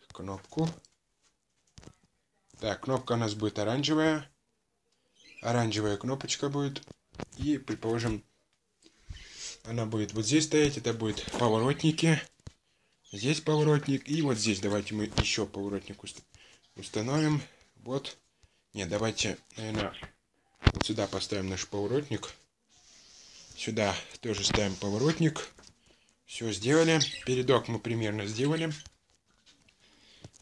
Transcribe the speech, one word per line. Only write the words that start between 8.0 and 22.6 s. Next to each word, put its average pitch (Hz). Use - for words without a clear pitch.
она 113
будет 107
вот 110
здесь 151
стоять. 151
Это 120
будут 110
поворотники. 147
Здесь 127
поворотник. 151
И 156
вот 135
здесь 107
давайте 101
мы 107
ещё -
поворотник 101
уст-, -
установим. 147
Вот. 131
Нет, 95
давайте, 104
наверное, 110
вот -
сюда 107
поставим 95
наш 92
поворотник. 110